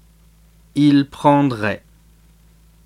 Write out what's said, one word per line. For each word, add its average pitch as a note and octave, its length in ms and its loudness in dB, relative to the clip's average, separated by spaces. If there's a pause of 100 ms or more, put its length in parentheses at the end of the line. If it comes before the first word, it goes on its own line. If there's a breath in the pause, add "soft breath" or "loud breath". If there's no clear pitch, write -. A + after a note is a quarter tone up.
(760)
Il C#3+ 300 2
prendrait. C3+ 760 -2 (1040)